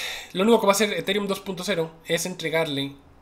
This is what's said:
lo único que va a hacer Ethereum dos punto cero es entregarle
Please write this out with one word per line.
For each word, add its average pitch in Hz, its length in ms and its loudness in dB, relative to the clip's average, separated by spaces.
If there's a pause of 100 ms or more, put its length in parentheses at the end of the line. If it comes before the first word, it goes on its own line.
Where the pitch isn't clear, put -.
(340)
lo 180 100 0
único 226 160 6
que 196 80 2
va 196 60 8
a - 20 -2
hacer 208 180 0
Ethereum 190 340 -2
dos 190 120 -2
punto 180 240 -8
cero 165 280 -2 (140)
es 170 200 -2
entregarle 156 680 -2 (260)